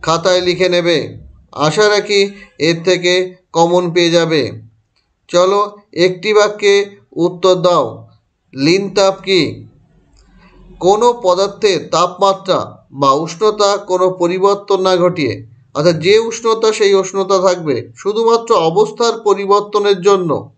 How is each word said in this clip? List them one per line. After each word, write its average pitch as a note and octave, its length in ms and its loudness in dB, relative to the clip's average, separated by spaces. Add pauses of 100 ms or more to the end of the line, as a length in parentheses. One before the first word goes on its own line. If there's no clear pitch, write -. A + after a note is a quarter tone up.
খাতায় F3+ 400 0
লিখে F3+ 280 0
নেবে। E3 520 -2 (300)
আশা D#3 380 0
রাখি G3+ 320 0 (380)
এর E3 240 0
থেকে F3+ 520 0 (180)
কমন F3 380 2
পেয়ে E3+ 200 0
যাবে। D#3+ 400 0 (760)
চলো, G3+ 500 0 (160)
একটি F3+ 400 0
বাক্যে G3+ 520 2 (260)
উত্তর F3+ 440 0
দাও। C#3 520 0 (460)
লিন F3 360 0
তাপ F#3+ 320 2
কি? E3 460 -2 (1120)
কোনো A3+ 440 2
পদার্থের F#3+ 680 0
তাপমাত্রা F3+ 1000 -2
বা C3+ 200 0
উষ্ণতা G3+ 680 0
কোনো F#3 320 -2
পরিবর্তন F#3 720 -2
না F#3 160 0
ঘটিয়ে, D#3 500 -2 (260)
অর্থাৎ D#3+ 220 2
যে F#3+ 240 2
উষ্ণতা A3+ 520 -2
সেই G3+ 220 2
উষ্ণতা F#3+ 460 0
থাকবে, E3+ 580 -2
শুধুমাত্র A3+ 580 0
অবস্থার G#3+ 640 0
পরিবর্তনের G3+ 840 0
জন্য F3 560 0